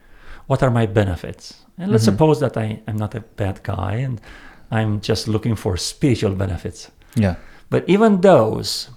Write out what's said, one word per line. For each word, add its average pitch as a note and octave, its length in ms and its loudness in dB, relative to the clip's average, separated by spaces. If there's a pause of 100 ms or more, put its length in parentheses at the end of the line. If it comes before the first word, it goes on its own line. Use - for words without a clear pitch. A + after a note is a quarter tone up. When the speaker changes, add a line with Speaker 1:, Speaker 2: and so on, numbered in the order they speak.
(460)
Speaker 1:
What C3+ 140 0
are C3 100 4
my A#2 140 2
benefits?" G2+ 680 -4 (240)
And F3+ 140 -4
let's A2 120 2
Speaker 2:
Mm-hmm. G2+ 140 4
Speaker 1:
suppose D#3 240 4
that B2 160 -2
I G#2+ 300 -6
am G#2+ 100 -6
not G#2+ 180 -6
a A2 60 -8
bad - 420 -6
guy F#2+ 300 -6 (120)
and B2+ 140 -6 (520)
I'm A2 280 -2
just - 280 -2
looking A2 280 -2
for F#2 220 -4
spiritual G#2+ 580 -2
benefits. F#2 560 -6 (240)
Speaker 2:
Yeah. G2 200 2 (340)
Speaker 1:
But B2+ 180 0
even G3+ 340 4
those A#2+ 760 2